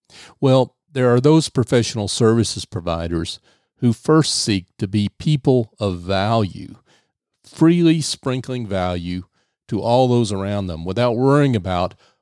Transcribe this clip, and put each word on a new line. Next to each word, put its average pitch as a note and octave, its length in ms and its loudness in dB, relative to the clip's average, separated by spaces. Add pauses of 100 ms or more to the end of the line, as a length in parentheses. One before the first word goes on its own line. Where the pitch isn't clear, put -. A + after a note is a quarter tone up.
(400)
Well, C3 340 2 (160)
there B2+ 220 2
are B2 80 4
those D3+ 300 4
professional A2+ 580 0
services A2+ 560 2
providers E2 760 -6 (400)
who A#2+ 120 2
first D#3 420 2
seek G2 300 -2 (140)
to G#2 100 -4
be G#2 300 0
people C3 600 0
of F#2+ 220 -4
value, G2 760 -2 (680)
freely E3 560 2
sprinkling B2+ 640 -6
value F2+ 580 -4 (420)
to G2 160 -4
all B2 260 2
those A#2+ 240 0
around G2 360 -6
them E2 180 -10
without A#2 280 -2
worrying C3+ 400 2
about F2+ 400 -2 (280)